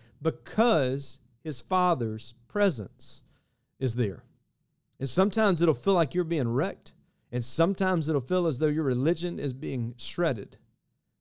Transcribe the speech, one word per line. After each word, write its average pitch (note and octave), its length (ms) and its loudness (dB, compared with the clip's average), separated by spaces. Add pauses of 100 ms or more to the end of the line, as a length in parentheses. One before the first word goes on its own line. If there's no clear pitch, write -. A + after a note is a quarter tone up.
(220)
because D3+ 1000 0 (220)
his D#3 200 -8
Father's C#3+ 720 0 (160)
presence F3 720 -2 (560)
is A#2+ 160 0
there. G#2 300 -2 (720)
And C3+ 80 -4
sometimes F#3+ 540 2
it'll E3 120 4
feel G3 200 0
like E3 200 2
you're F3 120 0
being D3+ 240 0
wrecked, C#3+ 440 -4 (360)
and A#2+ 140 -4
sometimes F3+ 640 0
it'll D3 140 2
feel F3+ 260 0
as C3+ 100 -2
though D3+ 100 2
your D3+ 180 0
religion D#3+ 520 0
is C#3 140 -4
being B2+ 460 -6
shredded. C#3+ 600 -4 (640)